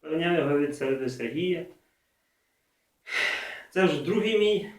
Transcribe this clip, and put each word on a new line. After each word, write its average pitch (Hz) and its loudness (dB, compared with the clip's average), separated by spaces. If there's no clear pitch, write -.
Прийняв 165 2
його 143 2
від 143 0
середи 131 -2
Сергія. 160 -4
Це 185 2
вже 156 2
другий 214 2
мій 208 2